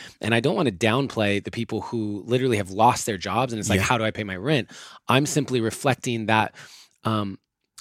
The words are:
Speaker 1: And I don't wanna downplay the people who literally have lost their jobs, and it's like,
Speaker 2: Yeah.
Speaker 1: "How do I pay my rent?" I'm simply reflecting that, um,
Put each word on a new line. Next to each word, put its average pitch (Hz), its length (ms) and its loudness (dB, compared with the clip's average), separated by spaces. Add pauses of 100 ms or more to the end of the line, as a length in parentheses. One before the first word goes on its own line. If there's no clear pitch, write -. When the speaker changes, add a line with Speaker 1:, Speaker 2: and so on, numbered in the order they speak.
(200)
Speaker 1:
And 110 140 0
I 117 60 4
don't 156 160 2
wanna 151 160 2
downplay 110 680 2
the 95 100 -10
people 110 300 -4
who 104 440 -6
literally 123 300 2
have 95 140 -2
lost 110 360 4
their 104 120 -2
jobs, 113 340 -2
and 110 80 -6
it's 107 100 -2
like, 104 80 4
Speaker 2:
Yeah. 95 80 2
Speaker 1:
"How 123 120 2
do 110 60 -2
I 110 60 0
pay 107 140 -6
my 95 120 -8
rent?" 117 320 -2 (400)
I'm 135 180 4
simply 131 340 0
reflecting 117 640 -2
that, 110 300 2 (480)
um, 104 340 -2 (420)